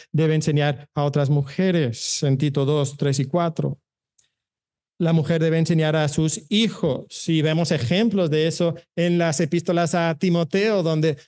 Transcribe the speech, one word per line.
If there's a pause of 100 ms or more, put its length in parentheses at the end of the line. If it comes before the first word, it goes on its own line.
(100)
debe
enseñar
a
otras
mujeres
en
Tito
dos,
tres
y
cuatro. (1200)
La
mujer
debe
enseñar
a
sus
hijos.
Y
vemos
ejemplos
de
eso (220)
en
las
epístolas
a
Timoteo,
donde